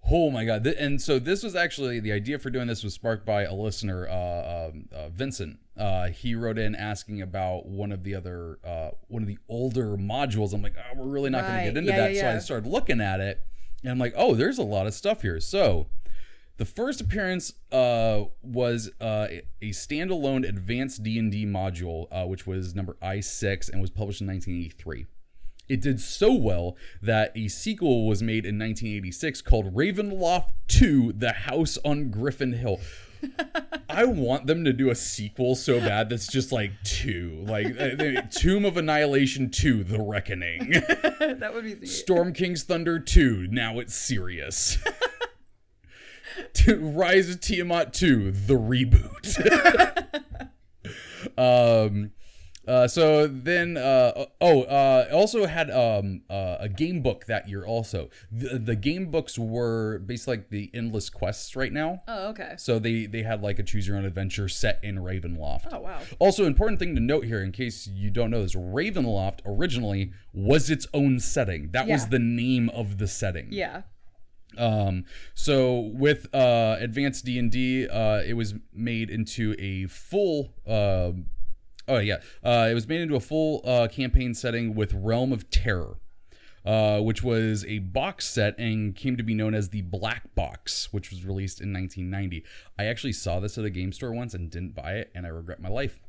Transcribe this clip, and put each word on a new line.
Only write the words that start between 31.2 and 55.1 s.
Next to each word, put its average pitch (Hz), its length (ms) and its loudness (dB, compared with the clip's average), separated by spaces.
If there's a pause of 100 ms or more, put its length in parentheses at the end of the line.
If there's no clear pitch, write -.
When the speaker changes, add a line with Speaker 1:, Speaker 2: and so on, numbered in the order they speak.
Speaker 1:
House 135 540 -2
on 147 240 0
Griffin 127 440 -2
Hill. 117 300 -2
Speaker 2:
<laughs> - 1040 -10
Speaker 1:
I 214 160 2
want 143 420 0
them 160 180 0
to 139 80 4
do 131 180 2
a 117 40 2
sequel 123 600 -2
so 127 240 2
bad 110 300 0
that's 117 180 -4
just, 131 260 -2
like, 107 180 -2 (140)
two. 87 640 -4
Like, 107 200 -2 (120)
uh, 135 180 -2
they, 147 200 0 (140)
Tomb 202 340 2
of 185 140 0
Annihilation 139 720 2
two, 117 340 2
The 107 160 -2
Reckoning. 95 720 -4
Speaker 2:
<laughs> 170 120 4 (380)
That 254 320 -4
would 226 120 -8
be 214 100 -10
neat. 185 140 -16
Speaker 1:
Storm 175 440 0
King's 175 300 -4
Thunder 165 360 -2
two, 123 520 6
now 117 280 -2
it's 117 160 -8
serious. 90 880 -2
<laughs> - 60 -2 (1700)
To - 240 10
Rise 170 500 4
of 180 120 -6
Tiamat 170 520 0
two, 120 380 4
The 101 240 2
Reboot. 262 2000 4
<laughs> - 0 - (840)
Um, 113 760 6 (560)
uh, 127 180 6
so 156 400 6
then, 165 520 0
uh, 131 480 6 (140)
oh, 160 240 8
uh, 135 440 6
it - 40 -4